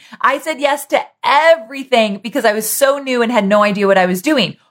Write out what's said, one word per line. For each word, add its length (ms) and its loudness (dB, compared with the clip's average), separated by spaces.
I 180 0
said 220 -8
yes 280 -2
to 160 0
everything 960 0
because 260 -4
I 80 2
was 160 -4
so 300 0
new 240 -2
and 100 -2
had 140 0
no 160 2
idea 260 0
what 100 4
I 80 4
was 160 -4
doing. 340 0